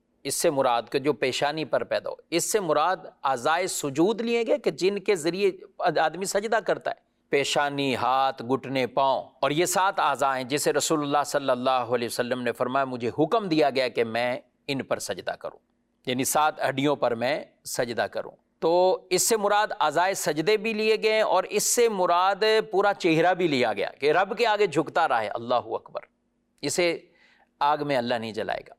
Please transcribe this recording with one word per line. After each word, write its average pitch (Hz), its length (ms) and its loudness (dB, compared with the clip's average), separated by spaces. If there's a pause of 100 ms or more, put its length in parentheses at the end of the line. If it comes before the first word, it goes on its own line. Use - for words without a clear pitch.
(260)
اس 139 100 -4
سے - 140 2
مراد 127 320 2 (100)
کہ 143 80 -2
جو 143 140 0
پیشانی 143 520 -2
پر 123 180 -2
پیدا 107 260 -4
ہو، - 60 -8 (140)
اس 165 220 -2
سے 220 80 2
مراد 165 380 2 (260)
اعضائے 147 440 0
سجود 175 540 0
لیے 233 260 0
گئے 294 100 2
کہ 208 140 0
جن 185 280 0
کے 202 160 0
ذریعے 180 360 0 (480)
آدمی 160 260 0
سجدہ 208 400 -2
کرتا 156 260 -2
ہے، - 140 -14 (260)
پیشانی، 143 640 0
ہاتھ، 131 480 0
گھٹنے، 131 440 -2
پاؤں، 131 420 0 (120)
اور 135 100 2
یہ 156 140 2
سات 190 340 0
اعضاء 139 380 0
ہیں 131 60 -6
جسے 143 300 -2
رسول 147 280 0
اللہ 143 240 0
صلی 139 240 -2
اللہ 127 200 0
علیہ 120 380 0
وسلم 123 340 -4
نے 120 100 -2
فرمایا، 127 340 -2
مجھے 120 340 -4
حکم 202 280 0
دیا 156 220 2
گیا 127 180 0
کہ 120 160 -2
میں 120 360 -2 (280)
ان 135 160 -4
پر 101 160 -4
سجدہ 95 400 -8
کروں، - 200 -14 (480)
یعنی 127 160 -2
سات 151 460 0
ہڈیوں 139 260 0
پر 123 200 0
میں 123 280 -2 (220)
سجدہ 113 460 -4
کروں۔ - 200 -8 (280)
تو 180 500 2
اس 180 180 0
سے 226 100 2
مراد 208 300 2 (120)
اعضائے 160 340 2
سجدے 170 440 0
بھی 220 160 -4
لیے 214 300 0
گئے 220 180 2
اور 185 220 2
اس 202 200 -2
سے 233 260 2
مراد 185 540 2 (280)
پورا 196 220 2
چہرہ 170 400 4
بھی 180 140 2
لیا 123 260 2
گیا 98 160 -2 (100)
کہ 143 120 2
رب 196 260 2
کے 233 100 2
آگے 208 200 2
جھکتا 160 400 0
رہے۔ 117 200 0
اللہ 117 420 -2
اکبر، - 320 -8 (600)
اسے 165 340 0 (640)
آگ 147 240 2
میں 143 120 0
اللہ 120 180 0
نہیں 113 160 -4
جلائے 101 380 -4
گا۔ - 100 -20